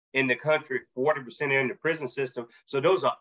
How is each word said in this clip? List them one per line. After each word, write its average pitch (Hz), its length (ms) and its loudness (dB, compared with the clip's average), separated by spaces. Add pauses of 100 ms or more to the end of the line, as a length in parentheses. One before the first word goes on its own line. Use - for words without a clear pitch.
(120)
in 135 140 2
the 123 100 2
country, 147 440 0 (140)
forty 139 280 0
percent 139 300 -4
are 135 80 4
in 127 80 0
the 107 60 -4
prison 156 320 -4
system. 127 400 -6 (200)
So 139 140 -2
those 180 220 4
are 131 180 0